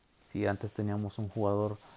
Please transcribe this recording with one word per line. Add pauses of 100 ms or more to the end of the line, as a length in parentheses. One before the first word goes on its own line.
(200)
Si
antes
teníamos
un
jugador, (180)